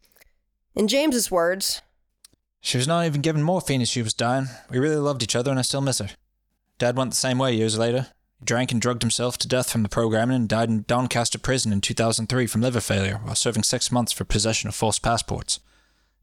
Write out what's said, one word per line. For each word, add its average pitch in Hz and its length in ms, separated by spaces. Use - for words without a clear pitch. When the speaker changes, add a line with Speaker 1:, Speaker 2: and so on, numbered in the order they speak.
Speaker 1:
In 214 120
James's 262 440
words, 180 500
Speaker 2:
"She - 160
was 123 100
not 170 180
even 147 160
given 151 220
morphine 156 380
as 117 80
she 123 120
was 110 120
dying. 127 340
We 127 100
really 151 180
loved 143 260
each 104 120
other, 123 160
and 131 80
I 123 40
still 139 180
miss 135 180
her. 101 100
Dad 123 200
went 127 140
the - 60
same 127 200
way 131 160
years 110 240
later. 120 300
He 117 60
drank 120 260
and 117 100
drugged 120 220
himself 120 360
to - 80
death 127 240
from 113 120
the 101 60
programming 117 460
and 117 140
died 113 200
in 110 180
Doncaster 120 500
prison 120 360
in 98 80
two 110 120
thousand 113 340
three 123 200
from 110 140
liver 123 200
failure 101 420
while 104 120
serving 113 280
six - 280
months 120 200
for - 120
possession 110 440
of - 80
false 110 240
passports. - 600